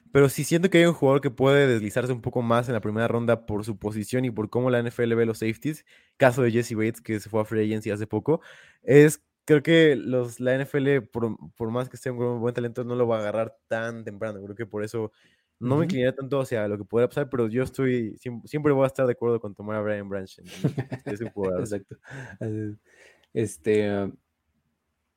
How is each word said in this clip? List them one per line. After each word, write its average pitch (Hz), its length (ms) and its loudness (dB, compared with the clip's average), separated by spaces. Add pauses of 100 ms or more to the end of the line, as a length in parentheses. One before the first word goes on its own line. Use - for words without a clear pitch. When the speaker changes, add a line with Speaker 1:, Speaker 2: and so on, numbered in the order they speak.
(120)
Speaker 1:
pero 139 160 6
sí 139 160 -2
siento 170 260 2
que 170 80 6
hay 170 80 8
un 170 80 4
jugador 139 260 4
que 135 100 -2
puede 135 360 6
deslizarse 120 460 0
un 117 100 -6
poco 127 180 -2
más 117 280 2
en 127 60 -2
la 107 60 -2
primera 110 260 -2
ronda 117 400 0
por 104 180 -6
su 107 140 -8
posición 110 460 -4
y 123 60 -4
por 107 180 -6
cómo 127 220 -2
la 120 80 2
N 117 100 -2
F 123 140 -6
L 117 120 0
ve 113 120 2
los 113 120 -4
safeties, 113 460 -6 (320)
caso 127 260 4
de 120 100 4
Jesse 117 220 0
Bates, 110 280 -2
que 110 180 -4
se - 80 -16
fue 110 140 -2
a - 20 0
free 110 220 -2
agency 107 240 -4
hace 104 160 -6
poco, 123 340 -2 (420)
es, 147 400 8 (220)
creo 151 180 4
que 160 340 6
los, 123 440 -4
la 123 140 0
N 135 80 -2
F 139 160 -4
L, 139 240 2
por, 113 340 -4 (180)
por 113 160 -6
más 127 180 -4
que 127 80 -20
sea 127 160 -8
un 120 60 -8
buen, 120 220 -2
buen 120 140 -2
talento, 120 280 -6
no 120 140 -6
lo 123 100 2
va 113 120 2
a - 20 -2
agarrar 107 360 -4 (120)
tan 113 360 -6
temprano. 104 380 -10
Creo 101 140 -12
que 117 100 -8
por 104 180 -6
eso 110 280 -6 (460)
no 123 120 -4
me 135 60 2
Speaker 2:
Ujú. 160 80 2
Speaker 1:
inclinaría 131 300 0
tanto 135 260 -4
hacia 110 280 -2
lo 104 100 -4
que 101 60 -10
podría 117 240 0
pasar, 143 200 -4
pero 120 200 0
yo 123 160 -2
estoy, 123 540 -2
siem-, 120 260 -12
siempre 147 280 0
voy 135 120 4
a 131 40 2
estar 131 180 0
de 120 60 2
acuerdo 117 280 -2
con 101 140 -12
tomar 104 220 -8
a 107 60 -2
Brian 104 260 -4
Branch. 98 300 -10
En, 90 80 -20
en, - 680 -6
es 104 80 -10
un 110 80 -8
jugador. 95 300 -2
Speaker 2:
<laughs> - 0 -
Exacto. 101 360 -8 (440)
Eh, 107 340 -6 (580)
este, 104 800 0 (1040)